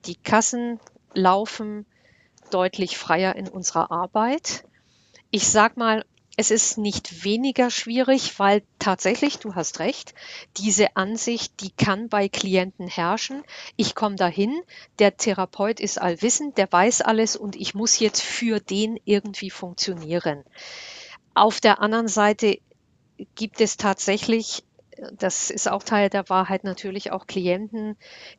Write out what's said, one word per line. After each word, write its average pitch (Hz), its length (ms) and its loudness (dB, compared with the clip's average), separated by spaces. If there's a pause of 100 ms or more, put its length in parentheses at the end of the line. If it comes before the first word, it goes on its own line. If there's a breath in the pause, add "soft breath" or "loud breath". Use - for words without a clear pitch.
die 175 100 -10
Kassen 233 640 0 (340)
laufen, 208 720 0 (640)
deutlich 185 480 -2
freier 180 380 0
in 190 120 -10
unserer 170 440 -4
Arbeit. 220 720 -2 (680)
Ich 202 140 0
sag 214 300 4
mal, 220 280 0 (320)
es - 140 0
ist 233 280 2
nicht 208 460 -6
weniger 240 460 0
schwierig, 254 720 0
weil 202 220 4 (180)
tatsächlich, 220 580 0
du 196 160 -10
hast 165 240 -6
recht, - 360 -6 (420 loud breath)
diese 202 400 2
Ansicht, 220 640 -4
die 190 100 -10
kann 214 380 0
bei 202 200 2
Klienten 185 600 -2
herrschen. 220 540 -2 (340 loud breath)
Ich - 180 0
komm 202 220 -2
dahin, 202 440 0 (380 soft breath)
der 202 180 6
Therapeut 202 600 -2
ist - 220 -4
allwissend, 220 580 0
der 190 140 2
weiß 220 300 6
alles 220 340 2
und 202 180 -8
ich - 200 -8
muss 226 260 2
jetzt 214 220 0
für 226 360 0
den 214 460 -2
irgendwie 202 460 0
funktionieren. 170 920 -4 (1000 loud breath)
Auf 214 180 6
der 208 220 6
anderen 226 260 0
Seite 208 520 2 (760)
gibt 220 280 -2
es - 160 0
tatsächlich, 208 840 0 (500)
das - 360 -4
ist - 220 -4
auch 196 120 -2
Teil 202 280 2
der 196 180 -4
Wahrheit, 190 360 0
natürlich 190 480 -8
auch 190 140 -8
Klienten, 208 720 -4 (420 loud breath)